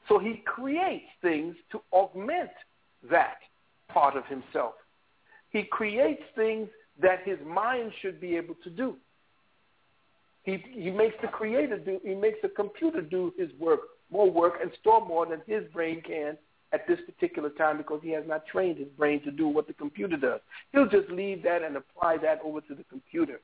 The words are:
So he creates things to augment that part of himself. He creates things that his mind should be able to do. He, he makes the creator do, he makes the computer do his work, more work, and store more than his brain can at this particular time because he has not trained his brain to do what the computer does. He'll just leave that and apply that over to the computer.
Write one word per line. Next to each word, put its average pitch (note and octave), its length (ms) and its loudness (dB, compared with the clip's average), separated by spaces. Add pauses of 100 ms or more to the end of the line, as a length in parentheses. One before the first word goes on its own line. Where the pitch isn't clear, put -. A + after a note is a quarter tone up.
So G#3 100 6
he A3 280 -2
creates C#4+ 580 -2 (160)
things E3 360 0 (160)
to G#3+ 80 -8 (120)
augment G3 580 0 (600)
that D#3 280 2 (500)
part C#3 280 4
of C3 100 -4
himself. C3 480 -4 (760)
He G#3 140 -2
creates A#3 580 0 (140)
things A3 320 0 (340)
that F#3 220 4
his F#3+ 220 -4
mind A3 540 -2
should F3+ 200 -8
be F3 160 -4
able E3 180 -6 (100)
to F3+ 60 -14
do. G#3+ 260 -6 (1500)
He, F#3+ 200 -6 (100)
he F#3 180 -6
makes A3 320 2
the A3 60 -4
creator A3+ 500 -2
do, F#3+ 260 -6
he F#3+ 100 -4
makes G#3+ 280 0
the G3 80 -2
computer D#4+ 500 -2
do F3 380 -2
his - 100 -4 (100)
work, D#3+ 220 4 (300)
more G3 200 6
work, E3+ 300 4
and F3 100 -4 (100)
store G#3+ 260 6
more E3 180 0
than D#3+ 220 -6
his G#3+ 260 -2
brain E3 300 -4
can D#3 340 -6 (360)
at - 140 0
this F3 200 2
particular E3+ 440 -4
time D#3 280 2
because D3+ 240 -6
he E3 80 -8
has D#3 160 -4
not D#3 200 -4
trained F#3 320 0
his C#3+ 100 -8
brain D3 340 2
to D3 80 -6
do D3+ 180 0
what D3 180 2
the D#3+ 60 -14
computer F#3 460 -4
does. B2 220 0 (320)
He'll C4+ 160 6
just G3 220 4
leave F#3 340 -4
that F3 180 2
and D3+ 140 -6
apply E3 420 0
that D#3 260 2
over D#3 180 -6
to C#3+ 120 -14
the C#3+ 160 -16
computer. C#3 540 -4